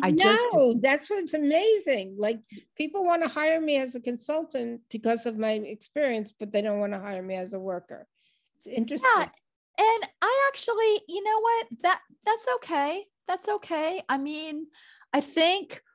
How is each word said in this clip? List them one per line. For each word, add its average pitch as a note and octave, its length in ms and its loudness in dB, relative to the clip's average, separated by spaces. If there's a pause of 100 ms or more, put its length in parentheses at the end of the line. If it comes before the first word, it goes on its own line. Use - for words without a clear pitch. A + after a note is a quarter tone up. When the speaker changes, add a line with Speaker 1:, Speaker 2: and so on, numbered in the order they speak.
Speaker 1:
I - 100 4
just G#4+ 420 6
Speaker 2:
No, B3 260 6
that's C4+ 280 0
what's G4 260 -4
amazing. D4+ 840 2
Like, A3 220 -2 (360)
people D#4 280 -4
wanna E4+ 240 2
hire D#4+ 320 0
me D4+ 160 0
as C4 180 -2
a B3 60 -10
consultant B3 920 -6
because A#3 360 -2
of A3 120 -4
my G#3+ 140 0
experience, A3 840 -4
but G#3 140 -10
they G#3 100 2
don't G#3 180 -2
wanna G3+ 200 -4
hire F#3+ 220 -8
me F#3+ 120 -8
as F#3 200 -8
a F#3+ 40 -8
worker. F#3 480 -10 (500)
It's - 100 -20
interesting. C4 500 0
Speaker 1:
Yeah. E4 120 0 (480)
And A4 280 4 (180)
I C5+ 260 4
actually, A4 600 2
you F#4+ 160 -6
know G#4+ 160 2
what? A4+ 260 2 (160)
That, F4+ 180 2 (240)
that's A4 220 0 (100)
okay. E4 480 -2 (220)
That's F4+ 220 -4
okay. F4 600 -2
I C4+ 100 0
mean, D4+ 500 -8 (440)
I C#4+ 80 2
think F4 600 0 (120)